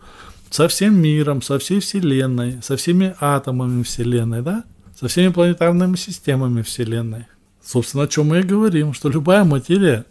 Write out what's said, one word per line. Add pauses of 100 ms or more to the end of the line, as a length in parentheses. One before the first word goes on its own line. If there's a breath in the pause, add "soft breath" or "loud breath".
(500 loud breath)
со
всем
миром,
со
всей
Вселенной,
со
всеми
атомами
Вселенной,
да? (360)
Со
всеми
планетарными
системами
Вселенной. (380)
Собственно,
о
чём
мы
и
говорим,
что
любая
материя